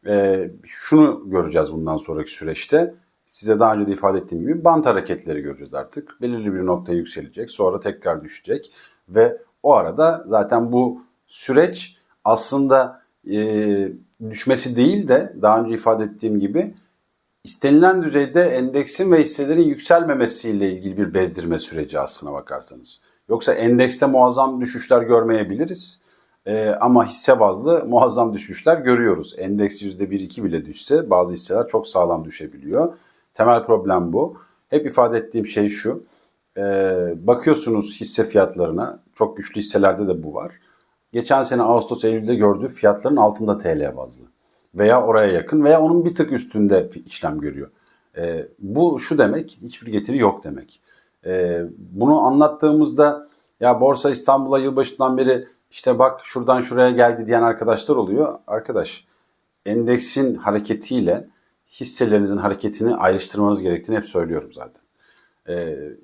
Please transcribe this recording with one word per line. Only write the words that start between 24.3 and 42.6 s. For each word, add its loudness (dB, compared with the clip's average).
düşüşler 0
görmeyebiliriz. 0
E, -2
ama 4
hisse 2
bazlı 2
muazzam 2
düşüşler 0
görüyoruz. 0
Endeks -2
yüzde -8
bir, -4
iki -10
bile -4
düşse -2
bazı 2
hisseler -2
çok -4
sağlam 0
düşebiliyor. -4
Temel 2
problem 0
bu. -4
Hep 0
ifade 0
ettiğim -4
şey -2
şu. -6
E, -4
bakıyorsunuz 0
hisse 0
fiyatlarına, -2
çok -2
güçlü -8
hisselerde 0
de -4
bu -12
var. -12
Geçen 0
sene 0
Ağustos, 0
Eylül'de 0
gördüğü 2